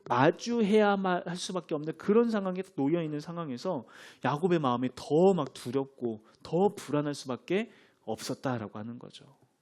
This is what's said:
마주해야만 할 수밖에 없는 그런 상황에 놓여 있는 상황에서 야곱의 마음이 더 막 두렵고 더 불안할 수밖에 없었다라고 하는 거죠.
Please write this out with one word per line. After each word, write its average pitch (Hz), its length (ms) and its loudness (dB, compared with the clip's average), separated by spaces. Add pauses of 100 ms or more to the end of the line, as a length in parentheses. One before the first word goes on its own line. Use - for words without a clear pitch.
마주해야만 196 1200 2
할 175 80 -6
수밖에 180 400 -6
없는 156 220 -4
그런 233 320 4
상황에 190 320 -2 (140)
놓여 156 280 0
있는 151 160 -4
상황에서 160 680 -6 (380)
야곱의 160 360 2
마음이 127 360 0
더 175 380 4
막 151 200 -2
두렵고 123 720 -6 (160)
더 190 320 0
불안할 147 420 -4
수밖에 175 560 -4 (340)
없었다라고 110 760 -6
하는 117 180 -12
거죠. - 280 -20 (360)